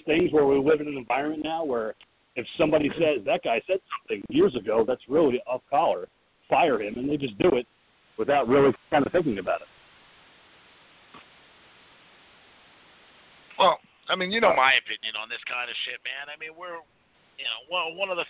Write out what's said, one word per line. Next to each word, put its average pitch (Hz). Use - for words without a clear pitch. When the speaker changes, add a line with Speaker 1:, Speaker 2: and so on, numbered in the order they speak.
Speaker 1:
things 165
where 147
we 139
live 147
in 147
an 143
environment 143
now 160
where 117
if 120
somebody 156
says, 147
"That 165
guy 117
said 190
something 104
years 135
ago 110
that's 123
really 135
off 127
collar," 123
fire 143
him, 104
and 131
they 151
just 120
do 180
it 123
without 113
really 139
kind 143
of -
thinking 156
about 90
it? -
Speaker 2:
Well, 175
I 180
mean, 185
you 226
know 185
my 131
opinion 110
on 110
this 117
kind 123
of 113
shit, 123
man. 135
I 151
mean, 156
we're, 175
you 139
know, 113
well, 165
one 190
of 175
the 160